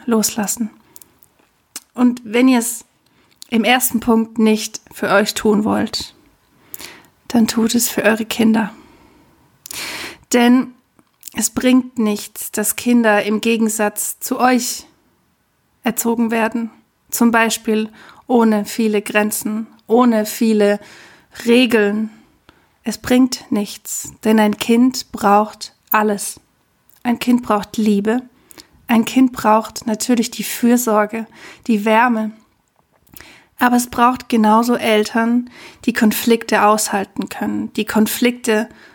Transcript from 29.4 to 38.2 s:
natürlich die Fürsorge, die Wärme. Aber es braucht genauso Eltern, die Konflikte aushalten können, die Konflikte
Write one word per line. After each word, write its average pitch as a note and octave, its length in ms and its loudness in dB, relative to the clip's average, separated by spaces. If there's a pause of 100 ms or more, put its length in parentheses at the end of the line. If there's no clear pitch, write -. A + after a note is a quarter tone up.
natürlich A#3 440 -2
die G#3 120 -10
Fürsorge, A3+ 840 0 (400)
die G#3+ 180 0
Wärme. A3 460 2 (1300)
Aber B3 180 2
es A#3+ 140 0
braucht B3 400 0
genauso A3+ 460 4
Eltern, A3+ 720 0 (360)
die B3 80 0
Konflikte A3 720 0
aushalten G#3 640 -2
können, G#3 440 -8
die G#3+ 120 -4
Konflikte A#3 840 0 (260)